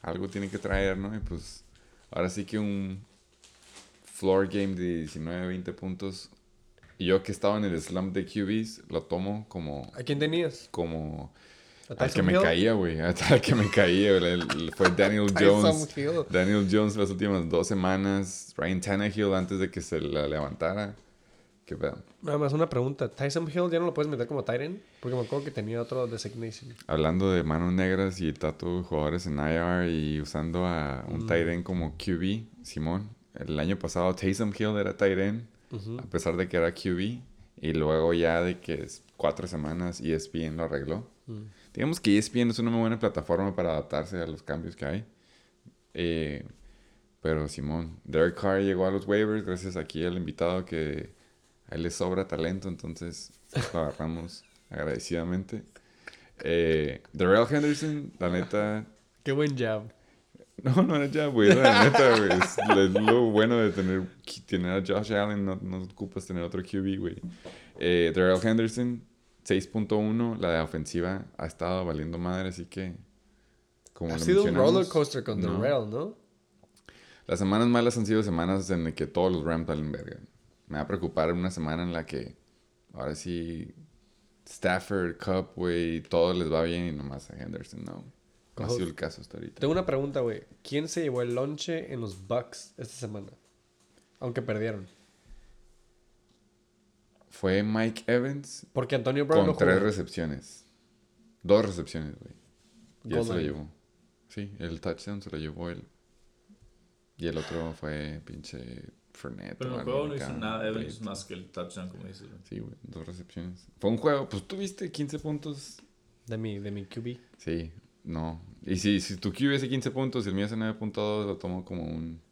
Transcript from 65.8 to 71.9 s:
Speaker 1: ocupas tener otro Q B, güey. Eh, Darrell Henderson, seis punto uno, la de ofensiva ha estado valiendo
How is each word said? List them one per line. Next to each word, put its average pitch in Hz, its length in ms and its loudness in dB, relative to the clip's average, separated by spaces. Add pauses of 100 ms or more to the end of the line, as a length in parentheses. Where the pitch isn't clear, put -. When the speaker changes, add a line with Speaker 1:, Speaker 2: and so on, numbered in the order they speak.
Speaker 1:
ocupas 95 420 -8
tener 87 160 -4
otro 92 200 -4
Q 95 200 -4
B, 95 160 0
güey. 92 180 -4 (600)
Eh, 85 360 4
Darrell 92 320 6
Henderson, 113 560 0 (420)
seis 95 220 2
punto 107 300 0
uno, 110 420 2
la 92 120 0
de 82 100 2
ofensiva 87 640 -2 (140)
ha 80 80 -4
estado 90 380 -2
valiendo 82 340 -4